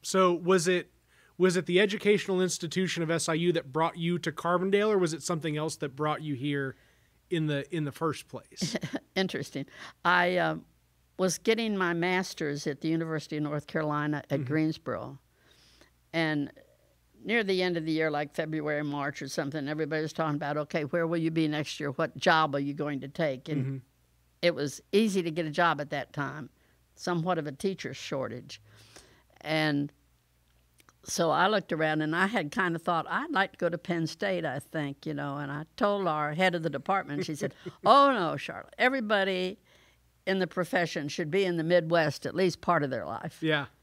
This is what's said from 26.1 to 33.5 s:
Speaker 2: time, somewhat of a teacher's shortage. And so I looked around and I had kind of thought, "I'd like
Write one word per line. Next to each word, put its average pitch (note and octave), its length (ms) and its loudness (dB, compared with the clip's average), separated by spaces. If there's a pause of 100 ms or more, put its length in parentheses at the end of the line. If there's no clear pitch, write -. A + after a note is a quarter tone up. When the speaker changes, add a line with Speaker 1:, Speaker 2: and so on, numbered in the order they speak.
Speaker 2:
time, C#3+ 340 -6 (460)
somewhat F3 440 0
of D3 80 -4
a D3 60 -8
teacher's C#3+ 460 -4
shortage. B2 640 -8 (800)
And D3+ 500 0 (1120)
so E3+ 260 0
I D#3+ 180 4
looked G#3 240 0
around D#3 300 0
and D#3 140 0
I F3+ 120 2
had F#3+ 220 -2
kind F3+ 240 0
of E3 80 -6
thought, E3+ 280 0
"I'd A#3 200 -4
like F#3+ 220 0